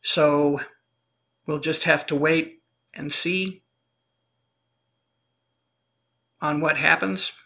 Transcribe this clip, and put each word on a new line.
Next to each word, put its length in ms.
So 600
we'll 140
just 240
have 240
to 80
wait 480
and 200
see 500
on 200
what 160
happens. 560